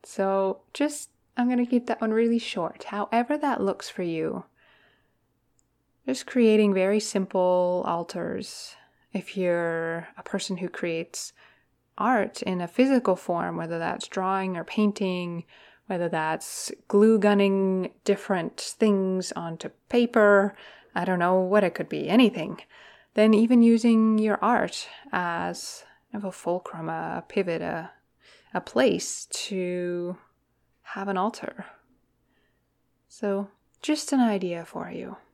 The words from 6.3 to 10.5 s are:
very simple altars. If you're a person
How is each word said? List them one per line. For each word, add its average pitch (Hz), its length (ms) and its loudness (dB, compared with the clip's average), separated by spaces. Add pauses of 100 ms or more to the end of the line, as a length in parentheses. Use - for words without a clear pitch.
very 190 280 2
simple 180 880 0
altars. 170 880 -8 (360)
If - 240 -8
you're 170 800 -2
a - 60 -20
person - 360 -6